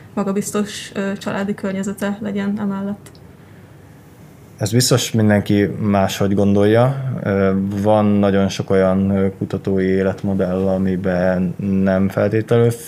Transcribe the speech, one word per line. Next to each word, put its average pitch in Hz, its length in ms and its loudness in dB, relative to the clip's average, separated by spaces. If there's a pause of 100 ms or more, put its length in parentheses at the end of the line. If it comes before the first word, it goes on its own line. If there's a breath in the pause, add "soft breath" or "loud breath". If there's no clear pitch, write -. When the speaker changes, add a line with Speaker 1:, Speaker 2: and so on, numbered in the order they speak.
(140)
Speaker 1:
magabiztos, 202 840 -4
ö, 196 220 -4
családi 202 360 -6
környezete 202 680 -4
legyen 202 380 -4
emellett? 196 520 -6 (1500 loud breath)
Speaker 2:
Ez 104 140 -4
biztos 120 400 2
mindenki 104 540 2 (140)
máshogy 101 540 0
gondolja. 104 640 4 (280)
Ö, 98 280 2 (300)
van 107 240 4
nagyon 101 440 2
sok - 200 -6
olyan, 95 400 2
ö, 98 180 2 (100)
kutatói 98 480 -2
életmodell, 95 840 0
amiben 92 880 0 (280)
nem 95 260 2
feltétlenül 110 640 2 (160)